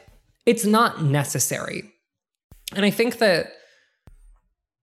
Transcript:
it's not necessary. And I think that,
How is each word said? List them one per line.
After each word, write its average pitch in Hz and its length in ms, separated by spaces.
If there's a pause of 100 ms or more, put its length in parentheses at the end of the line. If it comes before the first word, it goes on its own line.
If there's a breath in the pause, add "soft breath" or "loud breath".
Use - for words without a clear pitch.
(460)
it's 226 180
not 214 400
necessary. 139 800 (920)
And 196 100
I 202 60
think 226 280
that, 180 340 (1300 soft breath)